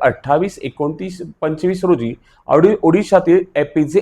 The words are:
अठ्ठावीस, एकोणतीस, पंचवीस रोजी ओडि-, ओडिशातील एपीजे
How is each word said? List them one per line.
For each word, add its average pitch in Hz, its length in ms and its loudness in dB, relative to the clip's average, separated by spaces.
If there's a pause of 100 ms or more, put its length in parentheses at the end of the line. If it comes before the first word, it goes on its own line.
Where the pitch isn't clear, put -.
अठ्ठावीस, 147 640 0
एकोणतीस, 147 580 -8 (200)
पंचवीस 180 440 -4
रोजी 120 280 -2 (340)
ओडि-, 185 340 4
ओडिशातील 185 600 2 (120)
एपीजे 147 460 -2